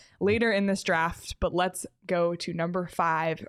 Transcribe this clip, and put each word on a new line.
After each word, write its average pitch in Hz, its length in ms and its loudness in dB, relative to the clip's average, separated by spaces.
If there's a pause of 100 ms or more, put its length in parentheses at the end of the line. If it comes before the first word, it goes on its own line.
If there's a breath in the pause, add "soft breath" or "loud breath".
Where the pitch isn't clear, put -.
(200 loud breath)
later 220 320 2
in 202 160 2
this 190 160 0
draft, 170 560 -2
but 180 140 0
let's 180 320 0 (220)
go 170 280 2
to 170 180 -6
number 175 340 -2
five. 160 600 0